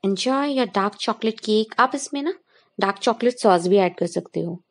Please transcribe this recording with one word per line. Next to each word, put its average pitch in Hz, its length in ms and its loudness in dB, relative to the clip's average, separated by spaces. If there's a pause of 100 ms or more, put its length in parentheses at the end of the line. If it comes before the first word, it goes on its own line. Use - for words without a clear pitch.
Enjoy 262 500 0
your 247 220 -2
dark 202 160 0
chocolate 220 460 -4
cake। 214 400 0
आप 254 160 4
इसमें 277 260 -6
ना 330 120 -4 (460)
dark 196 180 0
chocolate 240 400 0
sauce 180 300 4
भी 190 100 4
ऐड 180 200 2
कर 175 100 -2
सकते 175 320 -6
हो। 170 320 -8